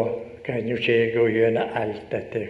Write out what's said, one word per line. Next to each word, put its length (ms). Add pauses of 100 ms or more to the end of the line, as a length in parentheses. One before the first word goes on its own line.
(460)
kan 200
jo 160
ikke 160
jeg 160
gå 140 (100)
gjennom 400
alt 320
dette 400